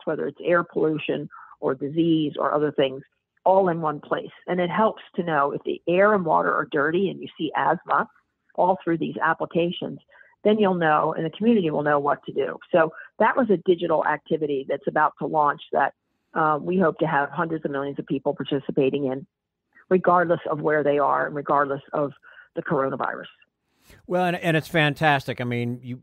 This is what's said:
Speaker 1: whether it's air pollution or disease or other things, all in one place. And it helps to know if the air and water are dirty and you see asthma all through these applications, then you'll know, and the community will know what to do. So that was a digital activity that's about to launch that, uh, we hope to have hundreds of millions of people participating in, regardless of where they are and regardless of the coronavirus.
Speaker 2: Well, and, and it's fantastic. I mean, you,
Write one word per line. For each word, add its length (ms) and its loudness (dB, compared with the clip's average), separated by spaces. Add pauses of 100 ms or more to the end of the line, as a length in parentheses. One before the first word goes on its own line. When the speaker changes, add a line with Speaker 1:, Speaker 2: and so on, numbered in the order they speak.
Speaker 1:
whether 220 -4
it's 140 -12
air 220 2
pollution 640 -4 (320)
or 160 -2
disease 640 0
or 140 0
other 180 0
things, 300 0 (420)
all 240 6
in 140 0
one 180 -2
place. 320 -6 (160)
And 140 0
it 80 0
helps 340 0 (140)
to 60 -2
know 280 0
if 120 -8
the 260 -6
air 240 4
and 100 2
water 300 2
are 180 -2
dirty 380 0
and 100 -10
you 80 -12 (100)
see 160 -4
asthma 540 0 (480)
all 260 2
through 180 -2
these 220 -6
applications, 800 -2 (460)
then 120 4
you'll 160 4
know, 400 2
and 120 -4
the 60 -4
community 380 2
will 140 -2
know 160 2
what 260 -2
to 80 -12
do. 240 -4 (140)
So 200 4 (280)
that 160 4
was 140 2
a 160 4
digital 400 2
activity 640 -2
that's 200 -6
about 320 2
to 60 -6
launch 360 0 (100)
that, 220 0 (400)
uh, 280 2
we 160 -2
hope 220 2
to 80 0
have 220 0
hundreds 340 -4
of 80 -4
millions 280 -6
of 80 -8
people 280 -2
participating 720 -2
in, 200 -6 (640)
regardless 600 2
of 100 -4
where 240 0
they 160 2
are 280 0
and 80 -10
regardless 460 0 (120)
of 180 -2 (440)
the 60 -6
coronavirus. 640 -4 (800)
Speaker 2:
Well, 180 0
and, 100 0
and 220 0
it's 100 -4
fantastic. 720 0
I 60 -4
mean, 360 -4
you, 220 -12